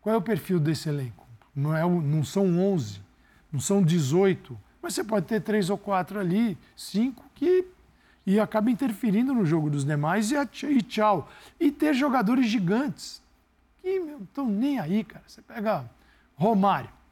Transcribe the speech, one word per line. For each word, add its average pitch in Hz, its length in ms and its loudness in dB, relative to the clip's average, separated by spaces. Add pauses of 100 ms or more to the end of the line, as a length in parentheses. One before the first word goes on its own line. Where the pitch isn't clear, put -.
Qual 214 120 0
é 226 40 4
o 220 40 0
perfil 180 380 0
desse 156 300 0
elenco? 139 360 -8 (300)
Não 147 200 0
é 160 80 0
o, 175 180 2
não 147 220 0
são 185 360 0
onze, 147 400 -2 (520)
não 139 80 -4
são 202 220 2
dezoito, 165 760 2 (220)
mas 339 120 -8
você - 100 -4
pode 208 220 -2
ter - 160 -2
três 208 280 0
ou 196 80 0
quatro 196 420 -4
ali, 185 380 0 (180)
cinco, - 480 -4 (100)
que, 370 320 2 (600)
e 196 140 2
acaba 214 300 0
interferindo 233 640 0
no 226 120 2
jogo 156 240 2
dos 143 160 -2
demais 156 460 0
e, 302 60 0
a, 277 100 -2 (220)
e 277 120 4
tchau. 208 480 0 (300)
E 285 120 4
ter 302 220 0
jogadores 254 540 2
gigantes 214 760 -2 (600)
que, 381 180 -2
meu, 302 200 -8
não 202 80 -14
tão 277 200 -6
nem 240 320 0
aí, 190 260 -2
cara. - 200 -20
Você - 160 -20
pega 202 440 -4 (500)
Romário 190 540 2 (220)